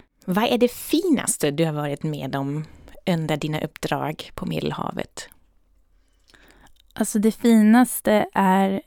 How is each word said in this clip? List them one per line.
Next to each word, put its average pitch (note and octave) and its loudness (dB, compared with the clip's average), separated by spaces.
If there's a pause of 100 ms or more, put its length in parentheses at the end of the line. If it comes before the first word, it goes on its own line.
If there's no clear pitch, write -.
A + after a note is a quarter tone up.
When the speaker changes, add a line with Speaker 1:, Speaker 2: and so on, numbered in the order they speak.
(260)
Speaker 1:
Vad F#3+ 0
är A#3+ 0
det A#3+ 2
finaste D4+ -2
du D3 -2
har D#3+ -2
varit D3 -6
med C#3+ -6
om C#3+ -6 (420)
under D#3+ 0
dina D3+ -4
uppdrag - -6
på - -10
Medelhavet? D3+ -6 (1700)
Speaker 2:
Alltså, - -2
det G#3 2
finaste A3 4
är G3 2